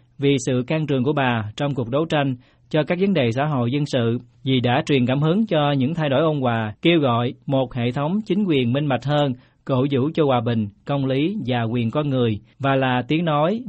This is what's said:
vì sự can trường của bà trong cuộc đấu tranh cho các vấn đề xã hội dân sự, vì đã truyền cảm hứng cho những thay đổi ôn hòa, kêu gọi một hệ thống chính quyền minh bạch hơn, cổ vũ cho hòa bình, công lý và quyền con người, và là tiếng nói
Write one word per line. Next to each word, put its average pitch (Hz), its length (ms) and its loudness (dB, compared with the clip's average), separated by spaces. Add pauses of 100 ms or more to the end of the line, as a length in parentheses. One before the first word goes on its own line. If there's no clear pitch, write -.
(180)
vì 139 180 2 (100)
sự 127 220 0
can 156 200 -2
trường 135 160 0
của 147 100 0
bà 123 300 0 (120)
trong 143 180 -2
cuộc 120 160 -4
đấu 147 160 0
tranh 143 300 0 (340)
cho 151 180 0
các 175 140 -2
vấn 196 120 2
đề 127 180 2
xã 131 140 0
hội 123 260 0
dân 147 140 0
sự, 120 340 0 (240)
vì 131 160 2
đã 123 260 2
truyền 135 200 2
cảm 131 160 0
hứng 180 240 2
cho 147 260 0
những 139 220 0
thay 156 160 -2
đổi 135 120 2
ôn 156 200 0
hòa, 113 400 -2
kêu 165 180 4
gọi 123 340 0 (120)
một 131 280 0
hệ 123 180 -2
thống 151 340 -2
chính 196 180 0
quyền 131 300 2
minh 147 140 0
bạch 127 180 -2
hơn, 147 280 0 (320)
cổ 127 260 2
vũ 139 220 2
cho 156 120 2
hòa 127 160 2
bình, 113 260 -2 (180)
công 139 200 -2
lý 147 400 0
và 120 180 -2
quyền 117 280 -2
con 147 180 -2
người, 120 300 0 (200)
và 135 160 0
là 127 320 0
tiếng 160 180 0
nói 165 440 0